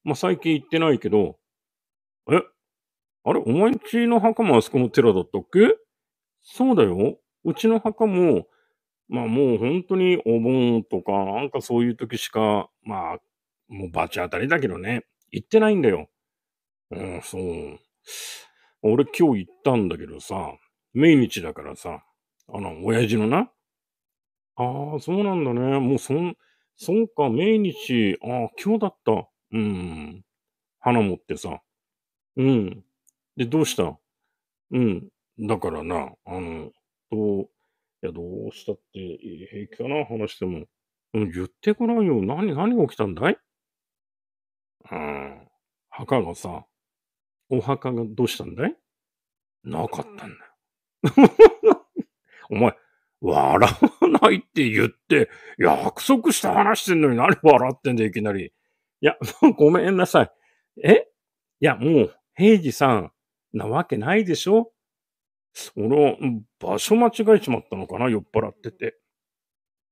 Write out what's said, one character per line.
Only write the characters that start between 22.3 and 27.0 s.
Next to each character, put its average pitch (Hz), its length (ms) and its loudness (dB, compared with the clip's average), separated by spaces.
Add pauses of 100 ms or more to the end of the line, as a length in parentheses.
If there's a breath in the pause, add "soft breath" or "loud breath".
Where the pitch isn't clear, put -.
あ 101 120 -12
の、 90 240 -12
親 113 220 0
父 110 100 -2
の 107 100 0
な。 175 240 -2 (1080)
あ 143 400 -8
あ、 135 40 -10
そ 175 140 -8
う 202 100 -2
な 196 100 -4
ん 165 100 -4
だ 123 100 -4
ね。 131 240 -2
も 135 160 -2
う 123 40 0
そ - 140 -10
ん、 170 240 -4 (400)
そ - 180 -6
う 226 140 0